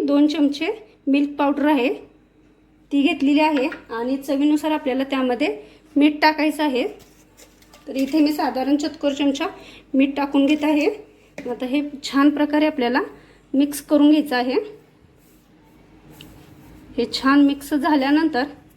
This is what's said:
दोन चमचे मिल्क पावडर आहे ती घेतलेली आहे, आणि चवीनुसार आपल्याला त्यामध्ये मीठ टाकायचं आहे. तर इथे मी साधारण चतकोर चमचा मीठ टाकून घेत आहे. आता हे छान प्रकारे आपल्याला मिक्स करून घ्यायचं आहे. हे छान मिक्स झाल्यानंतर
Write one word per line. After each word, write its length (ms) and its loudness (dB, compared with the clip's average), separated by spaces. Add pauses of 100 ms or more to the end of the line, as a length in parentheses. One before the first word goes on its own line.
दोन 240 4
चमचे 400 -2 (400)
मिल्क 320 0
पावडर 280 0
आहे 220 2 (1040)
ती 100 2
घेतलेली 380 2
आहे, 260 2 (280)
आणि 220 -4
चवीनुसार 540 0
आपल्याला 340 -2
त्यामध्ये 520 -2 (400)
मीठ 260 4
टाकायचं 400 0
आहे. 240 0 (1040)
तर 80 -12
इथे 240 0
मी 120 4
साधारण 440 -2
चतकोर 360 -4
चमचा 340 -2 (480)
मीठ 220 2
टाकून 300 0
घेत 180 0
आहे. 240 0 (600)
आता 160 -8
हे 160 -2 (200)
छान 280 2
प्रकारे 360 0
आपल्याला 360 -2 (520)
मिक्स 280 0
करून 280 4
घ्यायचं 260 2
आहे. 240 0 (2500)
हे 140 -4
छान 320 4
मिक्स 300 -2
झाल्यानंतर 680 0 (320)